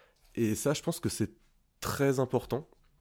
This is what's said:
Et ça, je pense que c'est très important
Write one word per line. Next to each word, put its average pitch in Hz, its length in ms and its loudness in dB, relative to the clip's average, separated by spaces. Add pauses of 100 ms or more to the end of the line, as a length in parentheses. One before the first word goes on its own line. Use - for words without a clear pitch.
(340)
Et 110 200 2
ça, 143 200 0
je - 80 -6
pense - 180 -4
que - 80 -2
c'est - 240 -2 (480)
très 139 400 2
important 127 480 -2 (320)